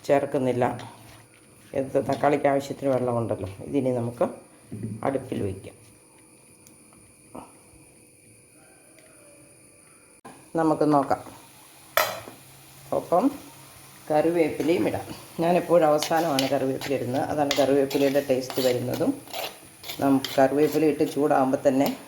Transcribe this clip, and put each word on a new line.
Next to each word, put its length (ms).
ചേർക്കുന്നില്ല. 580
ഇത് 180
തക്കാളിക്ക് 420
ആവശ്യത്തിന് 440
വെള്ളമുണ്ടല്ലോ. 540
ഇതിനി 300
നമുക്ക് 280
അടുപ്പിൽ 400
വയ്ക്കാം. 300
നമുക്ക് 340
നോക്കാം. 280
ഒപ്പം 260
കറിവേപ്പിലയും 800
ഇടാം. 180
ഞാനെപ്പോഴും 460
അവസാനമാണ് 640
കറിവേപ്പില 440
ഇടുന്നത്. 260
അതാണ് 260
കറിവേപ്പിലയുടെ 680
ടേസ്റ്റ് 360
വരുന്നതും. 460
നമുക്ക് 280
കറിവേപ്പില 540
ഇട്ട് 200
ചൂടാകുമ്പോൾ 540
തന്നെ 200